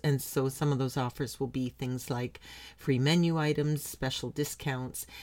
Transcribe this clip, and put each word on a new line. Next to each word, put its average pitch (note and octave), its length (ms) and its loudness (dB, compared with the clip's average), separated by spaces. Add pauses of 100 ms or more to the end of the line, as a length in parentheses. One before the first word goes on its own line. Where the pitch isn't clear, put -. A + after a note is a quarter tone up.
And C#3 160 4
so C3+ 300 0
some D3 200 0
of C3+ 80 2
those C3 200 0
offers B2 420 -2
will C3+ 60 -2
be B2+ 240 -2
things B2+ 400 -4
like B2 300 -4 (360)
free C3 220 2
menu E3 400 6
items, D3+ 440 2
special - 460 -4
discounts, B2+ 760 -4 (160)